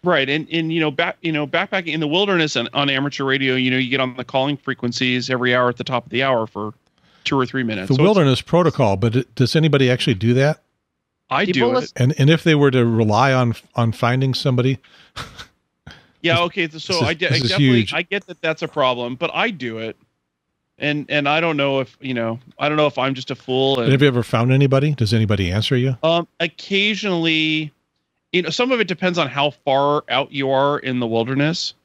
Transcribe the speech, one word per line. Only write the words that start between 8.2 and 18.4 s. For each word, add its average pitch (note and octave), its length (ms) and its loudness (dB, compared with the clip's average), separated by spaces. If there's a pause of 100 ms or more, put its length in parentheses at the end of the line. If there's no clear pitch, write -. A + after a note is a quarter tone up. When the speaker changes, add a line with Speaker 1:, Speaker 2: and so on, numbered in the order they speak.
Speaker 2:
protocol, C#3+ 560 0
but A2 200 0
it, - 180 -4
does B2+ 220 0
anybody C#3+ 340 2
actually B2 240 0
do A2+ 200 2
that? C#3 280 0 (680)
Speaker 1:
I D3 160 0
Speaker 3:
People F#3+ 240 2
Speaker 1:
do - 20 -
it. B3+ 80 2
Speaker 3:
listen - 160 -12
Speaker 2:
And, B2 200 2
and C#3 140 4
if D#3+ 140 2
they E3 100 4
were C#3+ 160 4
to B2 160 2
rely A2+ 460 2
on, B2 220 2 (200)
on A#2 160 2
finding B2+ 440 0
somebody, C3 440 0 (380)
<laughs> - 20 -14 (1040)
Speaker 1:
Yeah, E3 120 2
Speaker 2:
this, E3+ 80 2
Speaker 1:
okay. F3 260 -2
So D#3 100 -14
Speaker 2:
this D#3 120 -14
is, F3 120 0
Speaker 1:
I D3+ 120 0
de-, E3+ 140 -2
Speaker 2:
this - 40 0
Speaker 1:
I - 40 2
Speaker 2:
is E3 140 0
Speaker 1:
definitely, C#3+ 160 2 (120)
Speaker 2:
huge. G#2+ 160 0
Speaker 1:
I E3 80 -2
get G3 260 -6
that F3+ 120 -16